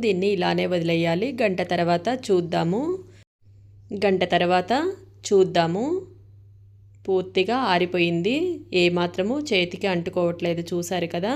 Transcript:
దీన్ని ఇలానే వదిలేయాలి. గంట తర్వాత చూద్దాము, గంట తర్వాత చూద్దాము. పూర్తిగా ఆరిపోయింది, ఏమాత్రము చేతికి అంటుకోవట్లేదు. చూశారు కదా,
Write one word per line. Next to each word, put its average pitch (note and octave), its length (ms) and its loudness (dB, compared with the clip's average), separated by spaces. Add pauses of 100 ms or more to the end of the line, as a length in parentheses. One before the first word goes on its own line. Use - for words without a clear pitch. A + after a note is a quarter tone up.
దీన్ని G3 320 2
ఇలానే F3 380 0
వదిలేయాలి. E3+ 560 0 (120)
గంట F#3 200 0 (120)
తర్వాత F3 340 0 (200)
చూద్దాము, F3 560 0 (1200)
గంట F#3 180 2 (120)
తర్వాత F3+ 360 2 (580)
చూద్దాము. F3+ 560 4 (1200)
పూర్తిగా F#3+ 500 0 (160)
ఆరిపోయింది, F3 640 2 (480)
ఏమాత్రము F3 520 0 (160)
చేతికి F#3 420 0
అంటుకోవట్లేదు. E3+ 680 -2 (100)
చూశారు F3 440 -4
కదా, G3 200 -2